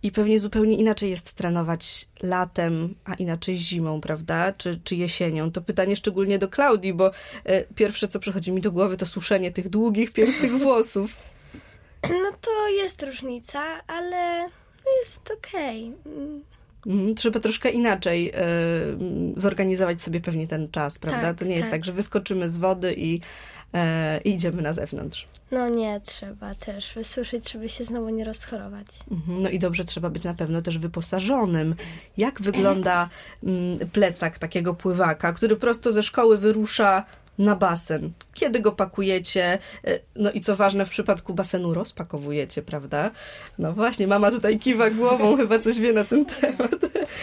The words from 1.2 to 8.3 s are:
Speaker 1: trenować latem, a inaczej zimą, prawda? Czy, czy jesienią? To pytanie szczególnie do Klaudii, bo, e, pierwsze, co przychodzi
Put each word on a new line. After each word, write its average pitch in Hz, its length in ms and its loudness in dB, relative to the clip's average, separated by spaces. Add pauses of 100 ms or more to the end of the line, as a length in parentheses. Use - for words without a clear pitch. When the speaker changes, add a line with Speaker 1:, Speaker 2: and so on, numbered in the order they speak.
Speaker 1:
trenować 170 760 -2 (160)
latem, 180 720 0 (100)
a 196 80 -6
inaczej 175 440 -4
zimą, 165 440 -2
prawda? 165 520 -2
Czy, 170 300 -6
czy - 120 -4
jesienią? 165 560 -2
To 170 100 -6
pytanie 185 340 0
szczególnie 196 440 0
do 190 80 0
Klaudii, 202 460 2
bo, 190 180 4 (340)
e, 190 180 2
pierwsze, 208 440 0
co 202 120 -4
przychodzi 185 320 -4